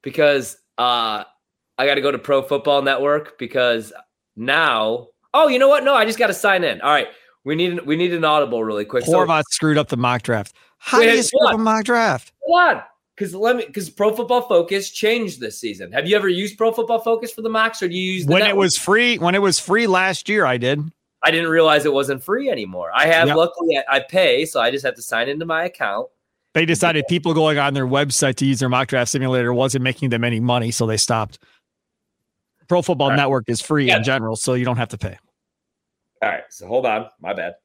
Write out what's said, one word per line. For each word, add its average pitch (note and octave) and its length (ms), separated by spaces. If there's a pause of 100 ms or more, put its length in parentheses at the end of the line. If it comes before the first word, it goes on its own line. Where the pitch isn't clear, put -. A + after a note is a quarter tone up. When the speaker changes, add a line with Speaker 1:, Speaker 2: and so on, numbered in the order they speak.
Speaker 1:
because, C#3+ 540 (200)
uh, A#2 460 (560)
I C3+ 80
gotta C#3 140
go C#3 100
to B2+ 80
Pro C3+ 240
Football C#3 400
Network C#3+ 560
because A#2+ 520 (440)
now, A#2+ 720 (260)
oh, D4+ 140
you B3+ 100
know C4+ 100
what? C#4 160
No, C#4 120
I A3 100
just A3 140
gotta G#3 160
sign F#3+ 280
in. A2+ 180
All C#3+ 100
right. C#3+ 160 (380)
We D3 100
need F3 240
an, - 80
we D3+ 80
need F3 180
an E3 100
audible C#3 400
really G#2+ 220
quick. B2 200
So D#3+ 80
Speaker 2:
Horvath E3+ 360
screwed D3+ 300
up D3 80
the B2+ 100
mock B2 240
draft. G#2+ 320 (240)
How - 220
Speaker 1:
Wait, A#3 60
Speaker 2:
do A3+ 80
you A3+ 40
Speaker 1:
hold A#3 80
Speaker 2:
screw C#4 220
up A3+ 80
Speaker 1:
on. A3 60
Speaker 2:
a - 20
mock A3 220
draft? A3+ 460 (120)
Speaker 1:
Hold E4+ 340
on. A2+ 60 (340)
'Cause F3+ 160
let A3 220
me, A3+ 100
'cause F3+ 240
Pro G#3+ 260
Football A#3+ 280
Focus G3 480
changed G#3+ 500
this A2 180
season. F#2+ 340
Have D3 140
you G3+ 80
ever G3 140
used G3 300
Pro A3+ 120
Football A3+ 280
Focus A3+ 340
for A3 80
the A3+ 80
mocks, A3 320
or F#3 60
do F3 80
you F#3 180
use F3+ 140
the D3+ 60
Speaker 2:
When F#3+ 100
it - 60
Speaker 1:
network? G3 120
Speaker 2:
was F3+ 160
free, A3+ 400
when E3+ 160
it G3+ 80
was F#3+ 180
free A3 280
last F#3 420
year, G#3+ 160
I B2+ 120
did. C3 220 (420)
Speaker 1:
I D#3 100
didn't E3 180
realize D#3 360
it D3 60
wasn't C#3 320
free B3+ 260
anymore. F#2 460
I C#3+ 120
have, E3 200
Speaker 2:
Yep. D3 80
Speaker 1:
luckily, E3 420
I, C3+ 200
I - 20
pay, D3+ 460
so C3+ 160
I A#2+ 100
just C3+ 140
have B2+ 100
to A#2+ 60
sign A#2+ 260
into D3+ 180
my E3 200
account. A#2 420 (460)
Speaker 2:
They E3 120
decided D#3+ 440
people E3+ 240
going D#3 240
on C#3 160
their C#3 120
website C3+ 500
to C#3 100
use C3+ 160
their C3 80
mock B2+ 180
draft B2 240
simulator B2+ 420
wasn't C3 300
making C3 280
them A#2 120
any A#2 160
money, A#2+ 320
so A2+ 160
they A2 80
stopped. A2 420 (1300)
Pro F3 120
Football C#3+ 260
Speaker 1:
All C#3 40
right. C#3 60
Speaker 2:
Network C3+ 320
is A#2 100
free C#3+ 280
Speaker 1:
Yeah. - 100
Speaker 2:
in A2+ 80
general, A2+ 320
so - 160
you B2 100
don't B2 140
have A#2+ 120
to G#2+ 80
pay. F#2+ 200 (1040)
Speaker 1:
All G#2+ 80
right, C2+ 180
so - 200
hold B2+ 180
on. A2 240 (100)
My F2 140
bad. F2 300